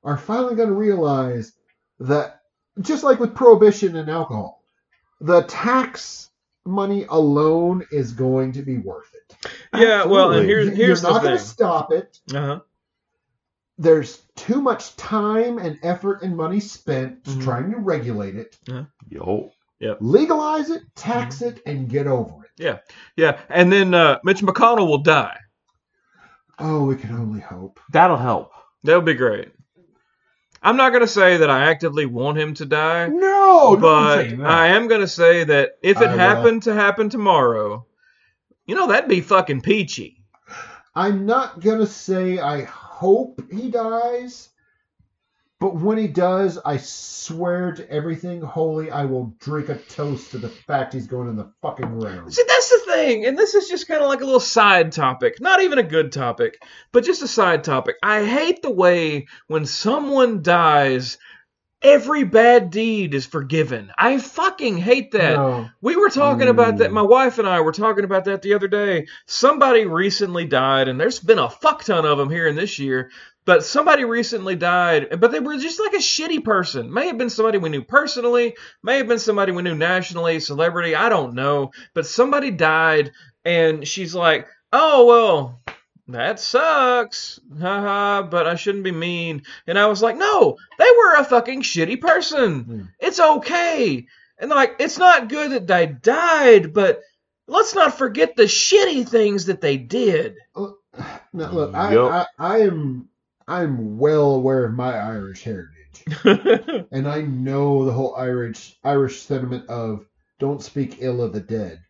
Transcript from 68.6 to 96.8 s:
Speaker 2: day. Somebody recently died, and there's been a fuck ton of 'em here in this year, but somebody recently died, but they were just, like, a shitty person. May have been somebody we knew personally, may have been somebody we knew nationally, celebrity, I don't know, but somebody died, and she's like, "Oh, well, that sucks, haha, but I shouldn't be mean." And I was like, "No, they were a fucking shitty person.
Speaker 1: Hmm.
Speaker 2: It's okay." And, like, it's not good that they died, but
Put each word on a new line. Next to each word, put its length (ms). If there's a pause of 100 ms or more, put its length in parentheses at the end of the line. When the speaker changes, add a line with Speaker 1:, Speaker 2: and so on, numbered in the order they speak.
Speaker 2:
day. 380 (200)
Somebody 580
recently 640
died, 420
and 100
there's 220
been 180
a 120
fuck 340
ton 220
of 140
'em 100
here 160
in 100
this 220
year, 320 (360)
but 180
somebody 400
recently 520
died, 640
but 140
they 80
were 160
just, 240
like, 140
a 80
shitty 420
person. 480
May 140
have 100
been 140
somebody 260
we 140
knew 120
personally, 720 (280)
may 160
have 100
been 100
somebody 320
we 120
knew 120
nationally, 640
celebrity, 560
I 140
don't 240
know, 380 (240)
but 100
somebody 460
died, 600 (360)
and 420
she's 260
like, 320 (280)
"Oh, 320
well, 540 (480)
that 300
sucks, 1000 (180)
haha, 640
but 240
I 100
shouldn't 280
be 80
mean." 500 (240)
And 120
I 80
was 160
like, 160
"No, 380 (220)
they 100 (100)
were 180
a 80
fucking 380
shitty 380
person. 600
Speaker 1:
Hmm. 200 (200)
Speaker 2:
It's 180
okay." 880 (320)
And, 120
like, 280
it's 200
not 300
good 240
that 140
they 200
died, 880
but 260 (480)